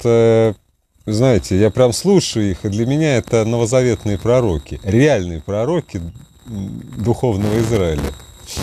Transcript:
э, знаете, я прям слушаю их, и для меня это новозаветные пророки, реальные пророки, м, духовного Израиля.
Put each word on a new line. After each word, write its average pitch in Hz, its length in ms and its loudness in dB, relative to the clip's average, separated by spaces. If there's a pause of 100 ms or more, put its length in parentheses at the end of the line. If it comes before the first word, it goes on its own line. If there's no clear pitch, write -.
э, 113 500 4 (520)
знаете, 107 540 0
я 107 100 4
прям 123 220 2
слушаю 117 600 0
их, - 120 -8
и 107 60 -2
для 107 160 -2
меня 143 320 0
это 110 260 0
новозаветные 117 760 0
пророки, 107 640 0
реальные 98 580 2
пророки, 117 600 -4 (460)
м, 101 340 -10 (160)
духовного 107 640 0
Израиля. 87 540 -2 (500)